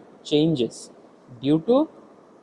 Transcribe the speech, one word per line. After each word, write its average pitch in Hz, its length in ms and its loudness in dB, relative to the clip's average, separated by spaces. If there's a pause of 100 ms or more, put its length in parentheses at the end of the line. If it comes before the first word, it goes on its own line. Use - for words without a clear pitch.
(300)
changes 151 460 0 (680)
due 147 240 2
to 240 80 4 (680)